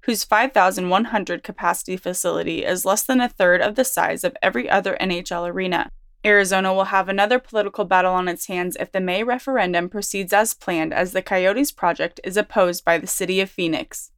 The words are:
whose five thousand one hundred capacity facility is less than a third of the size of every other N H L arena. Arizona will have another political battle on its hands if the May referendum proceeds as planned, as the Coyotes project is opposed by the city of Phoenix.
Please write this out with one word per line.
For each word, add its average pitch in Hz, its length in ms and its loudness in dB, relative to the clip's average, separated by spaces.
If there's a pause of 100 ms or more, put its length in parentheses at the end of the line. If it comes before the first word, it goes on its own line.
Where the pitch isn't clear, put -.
whose 226 180 -2
five - 300 2
thousand 185 340 2
one 190 180 2
hundred 175 380 -4
capacity 185 540 -6
facility 170 640 -4
is 180 220 -2
less 196 180 0
than 254 160 2
a 247 80 0
third 180 320 2
of 208 160 0
the 262 80 2
size 170 400 -2
of 175 180 -4
every 233 280 0
other 190 320 2
N 185 100 -2
H 175 220 -6
L 175 120 -4
arena. 180 460 -2 (340)
Arizona 190 480 4
will 190 120 2
have 190 240 0
another 208 300 2
political 208 440 -2
battle 185 300 4
on 180 160 0
its 175 160 -8
hands 180 340 -4
if - 140 -6
the 190 80 -2
May 185 200 -2
referendum 220 680 -2
proceeds 196 420 -6
as 214 220 4
planned, 160 400 -4
as 180 180 -2
the 185 100 -2
Coyotes 196 520 0
project 175 500 -2
is 185 140 -4
opposed 185 480 0
by 170 120 2
the 180 100 -6
city 185 340 -2
of 190 80 -2
Phoenix. - 680 -6